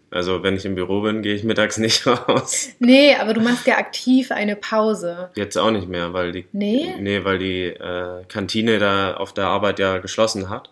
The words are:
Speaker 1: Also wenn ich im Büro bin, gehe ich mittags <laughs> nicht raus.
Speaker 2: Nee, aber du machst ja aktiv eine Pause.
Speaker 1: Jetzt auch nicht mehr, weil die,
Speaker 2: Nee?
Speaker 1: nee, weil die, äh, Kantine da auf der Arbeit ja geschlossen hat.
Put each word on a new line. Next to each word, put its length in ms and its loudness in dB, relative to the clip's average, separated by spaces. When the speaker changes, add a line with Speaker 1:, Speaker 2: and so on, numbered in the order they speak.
Speaker 1:
Also 320 0
wenn 140 0
ich 80 -6
im 100 -4
Büro 280 -2
bin, 200 -2
gehe 120 -2
ich 100 -6
mittags 320 0
<laughs> 20 -4
nicht 280 0
raus. 720 0
Speaker 2:
Nee, 380 8
aber 180 0
du 60 0
machst 260 0
ja 120 4
aktiv 520 0
eine 260 -2
Pause. 760 -2
Speaker 1:
Jetzt 240 -4
auch 120 4
nicht 180 -2
mehr, 260 -4
weil 180 -2
die, 200 -10
Speaker 2:
Nee? 480 -2
Speaker 1:
nee, 240 -2
weil 140 0
die, 260 -2
äh, 640 -8
Kantine 500 0
da 380 0
auf 180 -8
der 120 0
Arbeit 320 0
ja 200 0
geschlossen 500 -2
hat. 240 -10